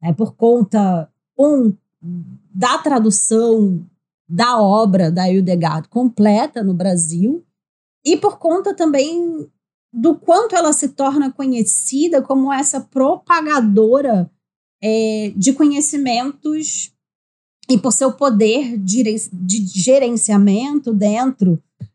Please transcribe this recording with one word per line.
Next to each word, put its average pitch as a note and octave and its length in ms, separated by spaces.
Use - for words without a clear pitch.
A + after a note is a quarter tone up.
né, E3 120
por G#3+ 240
conta, G#3 760
um, C4+ 380
da B3 240
tradução A3 1040
da A3+ 320
obra G3 500
da F3+ 180
Hildegard F3 600
completa A#3 760
no G3 100
Brasil, F3+ 720
e D#4+ 120
por - 220
conta F#4 340
também D#4+ 760
do C4 220
quanto F#4+ 400
ela E4+ 180
se D4 180
torna C#4 420
conhecida C4+ 880
como C4+ 300
essa C4+ 280
propagadora, C4 1500
é, A3 560
de A3+ 160
conhecimentos C#4+ 1400
e B3+ 80
por A3+ 160
seu C4+ 200
poder A#3+ 680
de, G3 240
de F#3 340
gerenciamento A#3 1300
dentro, G#3 680